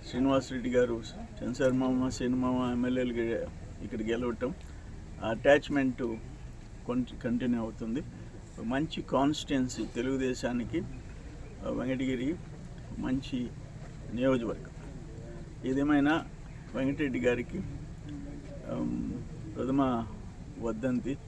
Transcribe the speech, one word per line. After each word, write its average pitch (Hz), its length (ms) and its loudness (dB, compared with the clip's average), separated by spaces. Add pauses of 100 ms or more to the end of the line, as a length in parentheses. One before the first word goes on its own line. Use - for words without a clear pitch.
(100)
శ్రీనివాస్ 135 420 4
రెడ్డి 123 180 -2
గారు, 120 320 4 (400)
చంద్రశేఖర్ 127 300 4
మామ, 127 360 4
శ్రీను 127 280 2
మామ 127 340 2
ఎమ్మెల్యేలుగా 123 760 2 (360)
ఇక్కడ 110 200 -4
గెలవటం, 120 520 0 (680)
ఆ 107 40 0
అటాచ్‌మెంట్ 139 760 4 (880)
కంటి-, 120 360 0
కంటిన్యూ 120 360 2
అవుతుంది. 113 420 -2 (600)
మంచి 135 400 0
కాన్స్టిట్యుయెన్సీ 131 840 4
తెలుగుదేశానికి, 123 960 0 (880)
ఆ, - 40 -2
వెంకటగిరి 131 640 0 (640)
మంచి 127 500 0 (640)
నియోజకవర్గం. 120 560 2 (920)
ఏదేమైనా 143 600 6 (500)
వెంకటరెడ్డి 135 460 2
గారికి, 123 380 2 (1120)
ఆమ్, 60 420 0 (440)
ప్రథమ 127 500 2 (540)
వర్ధంతి. 117 680 0